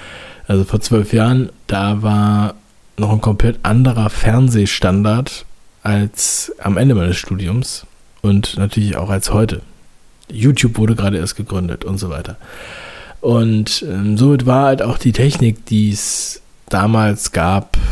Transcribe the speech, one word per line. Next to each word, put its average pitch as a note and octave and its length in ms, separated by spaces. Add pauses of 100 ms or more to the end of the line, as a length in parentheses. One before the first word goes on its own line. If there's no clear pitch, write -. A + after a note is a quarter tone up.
(460)
also G2 180
vor G#2 160
zwölf G#2+ 320
Jahren, A#2+ 380 (160)
da G2+ 340
war G#2 540 (420)
noch G#2+ 160
ein G#2+ 80
komplett A2+ 440
anderer A#2 440
Fernsehstandard A2 1400 (380)
als - 760
am G2+ 180
Ende B2+ 180
meines F2+ 220
Studiums F#2+ 720 (360)
und G2+ 340
natürlich G2+ 400
auch G2 140
als G2 220
heute. A2 280 (720)
YouTube A#2+ 480
wurde A2 160
gerade G2 240
erst - 180
gegründet F#2 480
und F#2+ 140
so F#2+ 120
weiter. - 260 (840)
Und, A2+ 680
ähm, G#2 300
somit C3 280
war C3 200
halt C3+ 160
auch A#2+ 160
die A#2+ 140
Technik, A#2+ 540
die G#2+ 240
es - 520 (260)
damals G#2 640
gab, F2+ 460 (140)